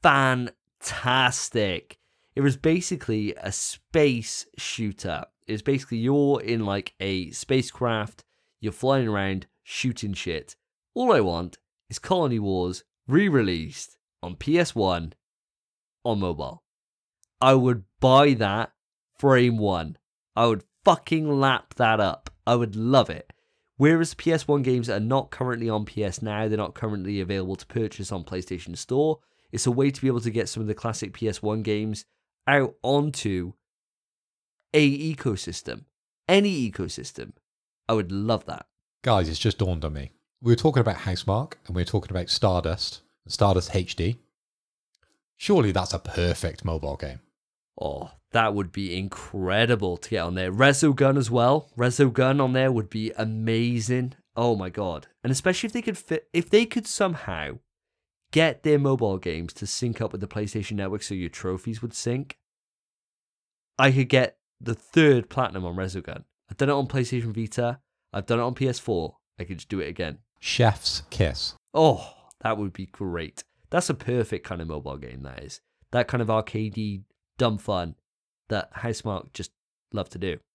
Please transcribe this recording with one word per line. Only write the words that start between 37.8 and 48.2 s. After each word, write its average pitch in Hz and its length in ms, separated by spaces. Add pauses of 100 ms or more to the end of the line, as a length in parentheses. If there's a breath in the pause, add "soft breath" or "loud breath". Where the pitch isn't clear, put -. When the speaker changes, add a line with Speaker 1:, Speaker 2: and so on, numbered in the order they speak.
Speaker 1:
I 113 60
would 101 180
love 104 340
that. 80 200 (380)
Speaker 2:
Guys, 98 260
it's 80 100
just - 200
dawned 87 260
on 76 80
me. 69 180 (300)
We 120 100
were 117 60
talking 131 240
about 104 160
Housemarque, 95 560 (120)
and 87 100
we 90 60
were 87 40
talking - 260
about 90 180
Stardust, 87 720 (220)
and - 100
Stardust 92 400
H 92 220
D. 95 240 (1160)
Surely 147 340
that's 90 220
a 95 60
perfect - 640
mobile 73 320
game. 67 240 (580)
Speaker 1:
Oh, - 320 (200)